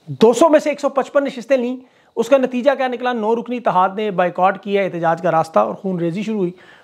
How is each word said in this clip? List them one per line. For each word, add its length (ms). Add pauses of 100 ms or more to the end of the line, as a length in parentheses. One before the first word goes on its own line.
दो 240
सौ 160
में 100
से 120
एक 80
सौ 100
पचपन 340
नशिस्तें 340
लीं, 200 (380)
उसका 220
नतीजा 380
क्या 120
निकला? 260
नौ 200
रुकनी 240
इत्तेहाद 400
ने 140
बायकॉट 460
किया, 260
एहतजाज 380
का 80
रास्ता, 340
और 120
खून 240
रेजी 240
शुरू 140
हुई। 160 (300)